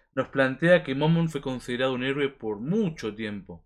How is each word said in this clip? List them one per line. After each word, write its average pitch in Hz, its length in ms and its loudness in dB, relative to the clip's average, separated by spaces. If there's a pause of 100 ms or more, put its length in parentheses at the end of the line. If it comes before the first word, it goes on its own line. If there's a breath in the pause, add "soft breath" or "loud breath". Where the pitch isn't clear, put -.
(160)
nos 131 120 -2
plantea 143 560 2
que 131 120 -4
Momon 160 340 4
fue 147 120 -6
considerado 127 520 -2
un 123 100 -2
héroe 139 260 0
por 107 300 -6
mucho 160 560 -2
tiempo. 101 500 -10